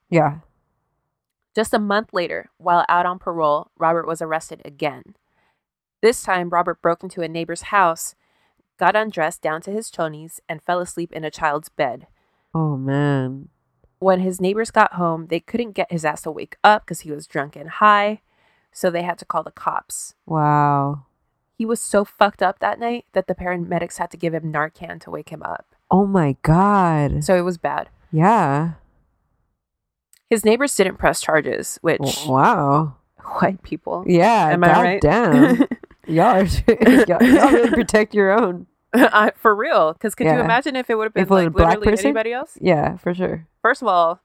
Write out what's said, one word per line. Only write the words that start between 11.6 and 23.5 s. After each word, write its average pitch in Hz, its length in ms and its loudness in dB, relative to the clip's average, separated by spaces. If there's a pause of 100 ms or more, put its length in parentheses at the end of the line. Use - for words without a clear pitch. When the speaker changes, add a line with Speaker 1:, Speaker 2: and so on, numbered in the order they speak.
Speaker 2:
bed. 135 360 -6 (480)
Speaker 1:
Oh, 156 240 -2
man. 135 720 -2 (500)
Speaker 2:
When 185 220 2
his 185 180 -4
neighbors 202 320 -2
got 214 220 2
home, 165 340 -4
they 165 120 -4
couldn't 233 320 -8
get 190 200 -6
his 160 140 -4
ass 151 160 -4
to 160 100 -10
wake - 320 -14
up 214 220 4
'cause - 160 -12
he 156 100 -14
was 151 160 -14
drunk 147 280 -8
and 147 140 -18
high, 208 520 0 (500)
so - 200 -4
they 170 100 -4
had 175 160 -6
to - 80 -20
call 165 180 -4
the - 80 -18
cops. - 600 -10 (140)
Speaker 1:
Wow. 147 800 0 (520)
Speaker 2:
He 226 80 -6
was 220 160 -4
so 202 240 0
fucked - 380 -2
up 185 160 -2
that 202 200 -4
night 233 340 -6
that 185 120 -2
the 185 80 -4
paramedics 175 640 -6